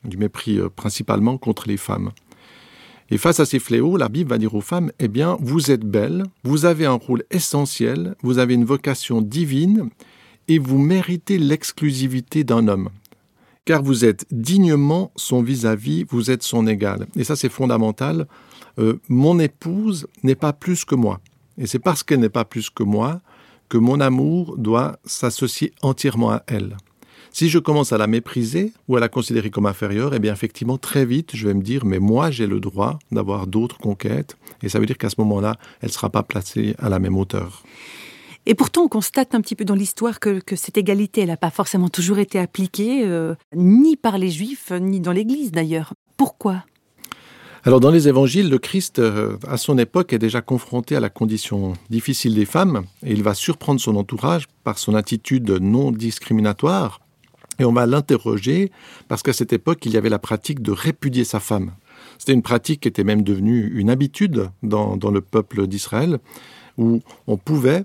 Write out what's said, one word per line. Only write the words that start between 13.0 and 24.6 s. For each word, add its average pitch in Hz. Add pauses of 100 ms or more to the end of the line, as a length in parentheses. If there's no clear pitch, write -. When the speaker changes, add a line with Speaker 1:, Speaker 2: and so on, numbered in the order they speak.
Speaker 1:
Car 156
vous 127
êtes 104
dignement 156
son 123
vis-à-vis, 117
vous 120
êtes 127
son 117
égal. » 104 (100)
Et 127
ça, 147
c'est 131
fondamental. 131 (520)
Euh, « 113
Mon 147
épouse 170 (160)
n'est 131
pas 147
plus 175
que -
moi. 104 (360)
Et 127
c'est 131
parce -
qu'elle 143
n'est 113
pas 113
plus -
que -
moi 113 (480)
que 120
mon 127
amour 143
doit 117